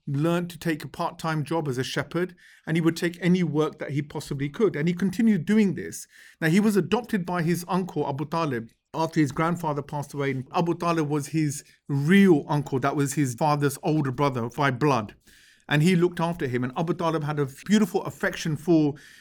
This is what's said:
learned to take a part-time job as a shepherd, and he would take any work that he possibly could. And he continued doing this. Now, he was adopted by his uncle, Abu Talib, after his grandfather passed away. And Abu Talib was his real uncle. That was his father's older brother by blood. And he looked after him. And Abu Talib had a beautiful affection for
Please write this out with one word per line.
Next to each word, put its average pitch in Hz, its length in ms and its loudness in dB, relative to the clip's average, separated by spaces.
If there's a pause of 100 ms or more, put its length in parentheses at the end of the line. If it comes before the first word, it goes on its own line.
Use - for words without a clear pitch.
learned 170 440 -2
to 170 100 -16
take 160 240 -4
a 139 60 -12
part-time 156 560 -4
job 165 240 -4
as 123 80 -4
a 131 80 -2
shepherd, 170 500 -4 (300)
and 160 100 -2
he 170 60 2
would 165 160 2
take 175 240 -4
any 180 200 4
work 151 380 -2
that 120 120 -8
he 143 100 -2
possibly 143 480 -6
could. 190 260 0
And 151 140 0
he 180 40 2
continued 190 520 2
doing 208 300 2
this. - 320 -12 (340)
Now, 160 80 2
he 180 100 6
was 208 160 4
adopted 202 500 0
by 180 160 -4
his 170 280 0
uncle, 180 360 -2
Abu 143 200 -4
Talib, 147 420 -4 (260)
after 160 260 -2
his 143 140 2
grandfather 160 500 -2
passed 143 300 -8
away. 139 180 -2
And 131 240 -6
Abu 170 180 2
Talib 170 340 0
was 147 200 -2
his 151 360 -2 (240)
real 151 600 6
uncle. 143 320 0
That 139 160 0
was 143 180 0
his 131 220 0
father's 147 480 2
older 151 280 0
brother 127 380 0
by 139 220 0
blood. 123 420 0 (540)
And 151 160 2
he 185 120 6
looked 170 240 2
after 165 280 -2
him. 123 160 -2
And 123 120 -4
Abu 170 200 -2
Talib 160 300 -2
had 147 120 -4
a 147 80 0 (200)
beautiful 208 380 2
affection - 520 -4
for 151 400 2 (260)